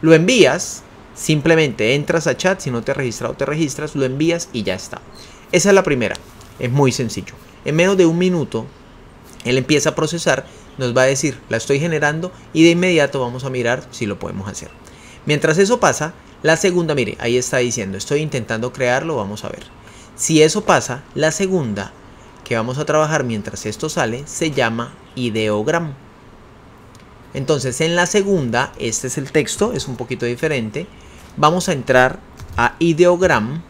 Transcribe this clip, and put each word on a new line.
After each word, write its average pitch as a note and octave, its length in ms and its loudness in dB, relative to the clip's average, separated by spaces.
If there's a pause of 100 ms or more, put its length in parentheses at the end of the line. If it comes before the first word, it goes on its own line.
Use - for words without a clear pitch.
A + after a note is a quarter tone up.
Lo D#3+ 120 8
envías, E3+ 680 4 (300)
simplemente D3 800 2
entras D3 320 0
a C#3 120 0
chat, F#3+ 220 0
si C#3 120 -6
no A#2 120 -4
te - 80 -4
has C3+ 60 -4
registrado, B2+ 380 -6
te C#3 100 -2
registras, D3+ 500 -4
lo C3+ 100 0
envías D#3+ 480 -2
y A2 100 -4
ya F#2 120 -2
está. - 260 -12 (500)
Esa F3+ 180 4
es G3 60 6
la F#3+ 80 6
primera, B2 320 -2 (440)
es A#2+ 120 -4
muy C3+ 200 4
sencillo. A2+ 420 -6 (320)
En D3 100 -2
menos F#3 220 2
de F3+ 80 6
un E3 120 2
minuto, D#3+ 500 0 (760)
él B2 140 2
empieza D3 320 2
a D3 60 -4
procesar, D#3 500 -2 (320)
nos B2 180 -2
va B2+ 80 6
a C3 40 6
decir, C3+ 320 -2 (100)
"La A2+ 80 -2
estoy C#3 220 0
generando", D#3+ 520 -2 (220)
y D#3+ 100 6
de E3+ 80 10
inmediato E3+ 480 2
vamos B2 240 -4
a C3+ 60 -6
mirar B2 420 -2
si - 140 -6
lo G2+ 120 -4
podemos F#2+ 300 -8
hacer. - 220 -12 (560)
Mientras D3+ 320 2
eso G#3 220 4
pasa, D#3 340 0 (300)
la D#3+ 140 4
segunda, F3 380 0
mire, A2+ 240 -2
ahí A#2+ 180 0
está B2 200 -2
diciendo, A2+ 400 -2
"Estoy D3 240 -2
intentando B2 500 -4
crearlo, C3+ 440 -2
vamos G#2 280 -6
a - 60 -10
ver". - 140 -14 (520)
Si D#3 280 4
eso G3 200 2
pasa, C3+ 400 0 (120)
la D#3 160 2
segunda C#3+ 600 -4 (520)
que B2 120 -4
vamos A#2 220 -4
a D3+ 80 -4
trabajar D3+ 380 2
mientras G#2+ 420 -6
esto G#2+ 240 -6
sale, B2+ 380 -4
se E3 240 -4
llama A#2+ 420 -2 (220)
ideogram. A#2+ 800 -2 (1400)
Entonces, C3+ 480 -2
en E3 140 0
la F3 100 2
segunda, D#3+ 720 0
este A#2+ 300 -4
es B2 100 -6
el C3+ 140 -8
texto, - 420 0
es C#3 140 -6
un B2+ 80 -6
poquito A#2+ 320 -6
diferente. B2+ 580 -4 (500)
Vamos E3+ 320 2
a F3+ 60 0
entrar B2+ 460 2 (380)
a A#2+ 200 0
ideogram E3+ 920 2